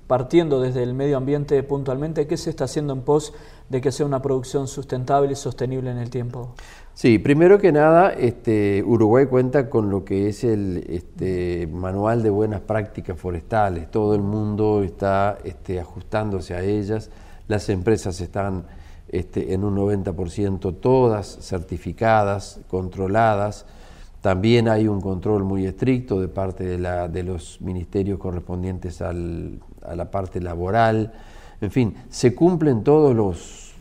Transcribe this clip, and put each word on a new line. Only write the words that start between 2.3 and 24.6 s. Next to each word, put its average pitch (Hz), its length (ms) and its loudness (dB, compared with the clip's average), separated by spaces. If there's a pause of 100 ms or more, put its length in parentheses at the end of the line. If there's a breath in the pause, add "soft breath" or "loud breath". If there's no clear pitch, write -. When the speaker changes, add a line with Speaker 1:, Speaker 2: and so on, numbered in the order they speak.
Speaker 1:
se 165 120 -6
está 151 140 -4
haciendo 143 300 -4
en 131 80 -6
pos 147 320 0 (360 loud breath)
de 131 120 -2
que 135 100 0
sea 147 140 -2
una 139 160 -2
producción 135 460 -2
sustentable 139 640 0
y - 20 -6
sostenible 127 560 -6
en 123 60 -6
el 120 120 -6
tiempo? 120 460 -8 (380 loud breath)
Speaker 2:
Sí, 113 260 6
primero 170 400 8
que 185 140 6
nada, 160 400 6
este, 107 720 2
Uruguay 113 400 6
cuenta 127 440 2
con 110 200 0
lo 95 160 -2
que 101 240 0
es 104 160 -4
el, 101 420 0
este, 87 840 -4
Manual 98 520 0
de 110 60 4
Buenas 104 320 0
Prácticas 98 580 -6
Forestales. 90 720 -2
Todo 107 240 2
el 101 60 0
mundo 104 600 0
está, 98 600 0
este, 90 360 -8
ajustándose 95 760 -6
a 87 100 -4
ellas. 104 460 -2 (380 loud breath)
Las 104 220 -2
empresas 95 520 0
están, 95 420 -4 (440 loud breath)
este, 90 460 -4
en 95 100 -2
un 101 120 0
noventa 98 380 0
por 87 180 -6
ciento 98 420 -2
todas 123 680 2
certificadas, 101 1300 -2
controladas. 98 1000 0 (540 loud breath)
También 113 480 4